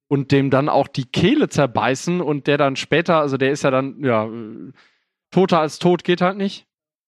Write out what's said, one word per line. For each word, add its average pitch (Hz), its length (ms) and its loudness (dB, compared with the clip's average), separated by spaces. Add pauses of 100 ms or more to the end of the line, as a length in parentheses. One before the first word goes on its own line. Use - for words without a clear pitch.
und 139 240 0
dem 139 200 2
dann 139 180 2
auch 135 180 0
die - 180 -8
Kehle 226 440 2
zerbeißen 135 720 -2
und 147 240 -4
der 147 140 2
dann 139 160 2
später, 165 420 0
also 143 200 0
der 135 140 0
ist 139 120 -4
ja 143 80 2
dann, 135 320 -2
ja, 113 240 0
äh, 113 440 -14 (600)
toter 180 280 4
als 151 200 -4
tot 175 240 2
geht 175 180 0
halt 185 160 0
nicht. 196 300 -6 (400)